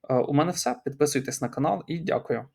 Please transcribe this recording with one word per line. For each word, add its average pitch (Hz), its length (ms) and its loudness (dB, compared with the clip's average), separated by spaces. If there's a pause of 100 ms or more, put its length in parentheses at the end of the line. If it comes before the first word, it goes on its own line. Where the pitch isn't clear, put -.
Е, 131 60 4
у 127 180 2
мене 156 180 4
все. - 340 -2
Підписуйтесь 139 560 0
на 120 80 -2
канал 180 380 0
і 170 120 -4
дякую. 123 560 -2